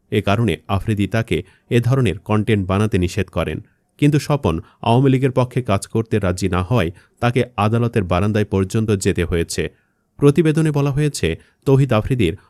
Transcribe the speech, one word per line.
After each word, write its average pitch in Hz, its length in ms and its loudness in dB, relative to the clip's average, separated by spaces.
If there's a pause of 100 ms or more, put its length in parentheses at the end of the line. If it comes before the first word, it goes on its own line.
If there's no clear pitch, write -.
(100)
এ 107 120 0
কারণে 101 340 0 (120)
আফ্রিদি 101 400 0
তাকে 90 340 -2 (280)
এ 120 100 2
ধরনের 120 380 0
কনটেন্ট 107 500 0
বানাতে 98 300 0
নিষেধ 90 280 -2
করেন। 82 340 -6 (380)
কিন্তু 147 200 2
স্বপন 123 420 -2 (220)
আওয়ামী 131 280 4
লীগের 131 220 0
পক্ষে 127 300 -2
কাজ 98 240 -2
করতে 110 320 -2
রাজি 92 300 -2
না 90 140 0
হওয়ায় 92 280 0 (300)
তাকে 120 240 0 (120)
আদালতের 113 460 0
বারান্দায় 101 420 0
পর্যন্ত 101 460 0
যেতে 95 340 0
হয়েছে। 82 460 -2 (460)
প্রতিবেদনে 156 540 2
বলা 143 200 0
হয়েছে, 135 460 -2 (280)
তৌহিদ 135 280 4
আফ্রিদির 107 440 0 (140)